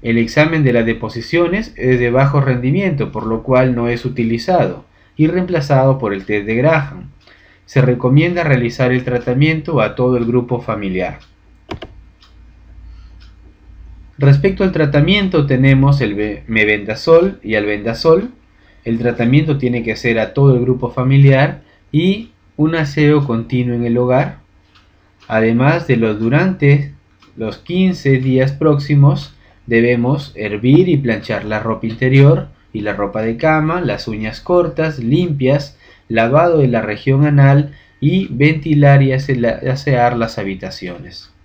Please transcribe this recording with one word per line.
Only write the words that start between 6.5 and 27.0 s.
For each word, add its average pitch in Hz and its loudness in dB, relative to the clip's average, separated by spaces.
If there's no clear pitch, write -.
Graham. 139 -2
Se - 0
recomienda 139 2
realizar 123 0
el 127 -2
tratamiento 127 -2
a 107 -2
todo 127 0
el 120 -2
grupo 120 -2
familiar. 95 -6
Respecto 139 2
al 185 0
tratamiento, 160 0
tenemos 135 2
el 104 -2
be-, 104 -6
mebendazol 110 0
y 110 -4
albendazol. 113 0
El 113 -4
tratamiento 127 0
tiene 123 -2
que 110 -6
ser 113 -2
a 110 -4
todo 139 4
el 120 0
grupo 127 -2
familiar 135 2
y 190 0
un 156 0
aseo 151 2
continuo 120 -2
en 120 -2
el 117 0
hogar. 127 0
Además 120 0
de 127 2
los, 110 -2
durante 143 0